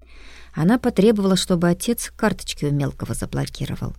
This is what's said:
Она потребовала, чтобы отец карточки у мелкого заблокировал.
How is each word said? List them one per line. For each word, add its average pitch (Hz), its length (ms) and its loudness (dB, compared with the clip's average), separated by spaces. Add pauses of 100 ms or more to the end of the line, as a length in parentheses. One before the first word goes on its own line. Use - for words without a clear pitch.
(540)
Она 214 260 4
потребовала, 202 560 4
чтобы 175 320 0
отец 175 480 -2
карточки - 480 -4
у 143 80 0
мелкого 139 420 -2
заблокировал. - 840 -6